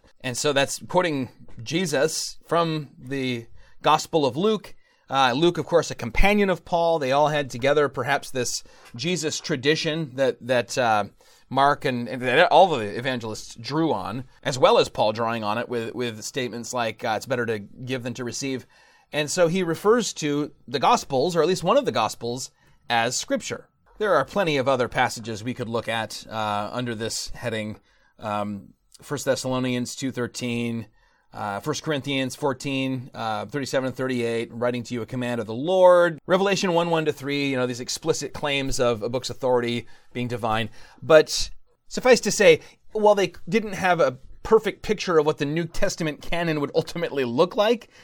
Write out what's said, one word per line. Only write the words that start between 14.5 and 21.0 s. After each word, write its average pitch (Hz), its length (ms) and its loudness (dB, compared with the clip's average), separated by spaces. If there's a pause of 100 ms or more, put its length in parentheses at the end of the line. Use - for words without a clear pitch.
well 202 180 6
as 147 120 4
Paul 110 240 0
drawing 113 320 -2
on 104 120 -2
it 120 120 -6
with, 113 260 -6
with 113 280 -6
statements 120 500 -8
like, 117 320 -4
uh, 113 100 -2
"It's 101 100 -6
better 123 200 -2
to 110 140 -2
give 123 440 -8
than 120 120 -6
to 127 100 -8
receive." 127 420 -6 (460)
And 147 180 -2
so 175 160 4
he 185 160 2
refers 202 520 2
to 147 360 -2 (160)
the 127 120 -4
Gospels, 170 580 2